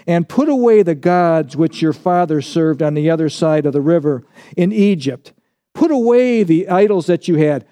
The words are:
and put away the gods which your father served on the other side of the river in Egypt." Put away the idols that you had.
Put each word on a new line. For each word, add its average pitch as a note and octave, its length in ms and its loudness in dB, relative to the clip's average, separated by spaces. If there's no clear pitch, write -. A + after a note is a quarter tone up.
and E3+ 200 0
put D4 220 0
away A#3+ 320 4
the F3 140 0
gods E3 600 0
which - 280 -2
your D#3 100 0
father F3 480 -2
served D#3+ 400 -2
on D3+ 140 -2
the D3+ 160 0
other D#3 180 -2
side D#3 380 -2
of C3+ 60 -2
the C#3+ 80 -2
river D3 420 0
in F3+ 140 0
Egypt." F#3 640 -2
Put D#4+ 160 0
away A#3+ 500 2
the E3+ 260 0
idols F#3+ 380 2
that F3 220 -2
you F3 80 0
had. D3+ 360 0